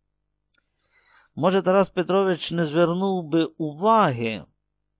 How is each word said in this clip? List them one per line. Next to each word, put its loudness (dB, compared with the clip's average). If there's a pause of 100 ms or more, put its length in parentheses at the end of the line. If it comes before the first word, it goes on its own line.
(1300)
Може, 0
Тарас 2
Петрович -2
не -2
звернув 0
би 0
уваги 0 (560)